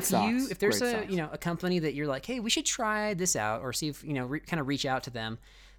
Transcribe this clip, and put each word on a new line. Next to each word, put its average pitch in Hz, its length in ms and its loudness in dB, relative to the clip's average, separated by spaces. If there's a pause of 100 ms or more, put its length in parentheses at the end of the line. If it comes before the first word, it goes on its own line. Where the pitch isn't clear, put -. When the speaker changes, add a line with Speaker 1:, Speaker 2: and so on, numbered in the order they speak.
Speaker 1:
if - 80 0
you, 220 300 4
Speaker 2:
socks. 262 100 -2
Speaker 1:
if - 80 -6
there's 208 200 4
Speaker 2:
Great 240 160 2
Speaker 1:
a, 220 40 -2
Speaker 2:
socks. 196 120 -6
Speaker 1:
you 185 60 2
know, 160 140 0
a 151 60 -6
company 180 420 0
that 156 140 2
you're 147 140 -2
like, 135 180 -2
"Hey, 247 140 -2
we 220 100 -2
should - 160 2
try 214 500 0
this 180 200 2
out," 107 260 0
or 127 120 -4
see 160 160 -2
if, - 140 -8
you 151 100 -4
know, 127 120 0
re-, 143 160 -4
kinda 160 220 -2
reach 139 220 0
out 131 180 0
to - 60 -10
them, 113 300 -6 (400)